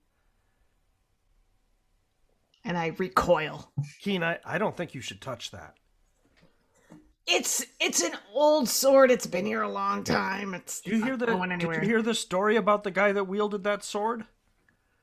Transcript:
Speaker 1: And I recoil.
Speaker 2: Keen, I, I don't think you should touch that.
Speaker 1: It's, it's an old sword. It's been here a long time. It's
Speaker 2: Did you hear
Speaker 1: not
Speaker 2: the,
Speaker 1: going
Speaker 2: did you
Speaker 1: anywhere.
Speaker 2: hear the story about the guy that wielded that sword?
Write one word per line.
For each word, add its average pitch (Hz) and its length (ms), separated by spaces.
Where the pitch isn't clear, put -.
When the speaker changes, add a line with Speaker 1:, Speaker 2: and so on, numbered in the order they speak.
Speaker 1:
And 180 120
I 165 120
recoil. 160 760
Speaker 2:
Keen, 196 220
I, 165 220
I 151 140
don't 190 180
think 175 180
you 135 60
should 104 220
touch - 300
that. 82 240
Speaker 1:
It's, - 380
it's 330 220
an 339 100
old 302 340
sword. 269 420
It's 247 160
been 180 200
here 220 160
a 208 60
long 196 360
time. 185 500
It's - 280
Speaker 2:
Did 175 160
you 214 60
hear 262 80
Speaker 1:
not 262 80
Speaker 2:
the, 247 60
Speaker 1:
going 185 240
Speaker 2:
did 175 120
you 165 80
Speaker 1:
anywhere. 160 120
Speaker 2:
hear 226 200
the 226 120
story 214 420
about 208 280
the 202 60
guy 196 220
that 196 120
wielded 202 400
that 202 200
sword? 220 420